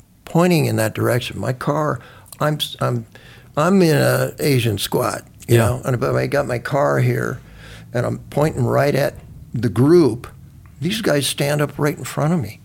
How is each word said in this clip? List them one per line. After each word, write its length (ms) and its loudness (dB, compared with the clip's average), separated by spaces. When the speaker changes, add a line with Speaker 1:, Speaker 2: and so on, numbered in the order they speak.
Speaker 1:
pointing 400 2
in 120 0
that 180 0
direction. 440 -2
My 140 -4
car, 460 -2
I'm, 180 -2
I'm, 260 -2
I'm 260 4
in 160 4
a 420 2
Asian 400 2
squat, 440 -2
you 100 4
Speaker 2:
Yeah. 80 4
Speaker 1:
know, 200 -2
and, 140 -2
but 160 -2
I 120 0
got 200 0
my 120 -2
car 400 0
here, 400 0
and 120 -2
I'm 140 -4
pointing 360 0
right 300 2
at 200 -2
the 160 -2
group. 580 4
These 200 -4
guys 260 0
stand 340 -2
up 160 -4
right 200 0
in 60 -10
front 300 -2
of 80 0
me. 240 -10